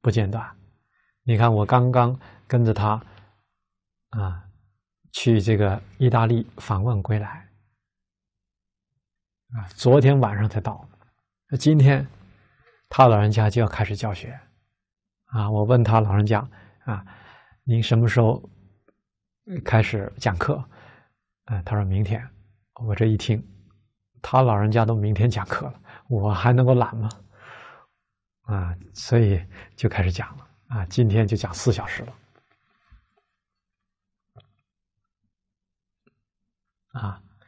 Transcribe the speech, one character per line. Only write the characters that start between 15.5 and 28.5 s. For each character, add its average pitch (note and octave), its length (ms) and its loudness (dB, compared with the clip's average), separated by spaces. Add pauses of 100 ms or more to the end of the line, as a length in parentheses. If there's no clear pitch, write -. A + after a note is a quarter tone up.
我 G#2+ 140 0
问 A#2+ 180 4
他 A2 160 4
老 G2+ 160 0
人 G#2 100 2
家， G#2+ 140 2 (460)
啊 F#2+ 200 -10 (580)
，“您 A#2 200 0
什 A#2 160 2
么 A#2 80 4
时 A2+ 120 0
候 A2+ 300 0 (1120)
开 A2 200 2
始 G2+ 340 -6
讲 F#2+ 200 -4
课？” D3 180 -4 (880)
啊， G2 160 -6
他 G#2+ 140 -6
说 G2+ 100 -2
：“明 F#2+ 180 -2
天。” G#2 220 -6 (480)
我 A2 220 -6
这 A2 100 0
一 A2 100 2
听， A2 300 -2 (760)
他 - 200 0
老 A#2+ 160 2
人 G#2+ 140 0
家 A2+ 120 2
都 A2+ 120 0
明 G#2 180 -2
天 G#2+ 160 2
讲 G#2+ 160 -4
课 - 220 -8
了， - 140 -16 (260)
我 G#2 260 -2
还 F#2+ 180 0
能 B2 140 4
够 B2+ 80 4
懒 A#2 240 0
吗？ G#2+ 120 -6 (1300)
啊， F#2 340 -6 (180)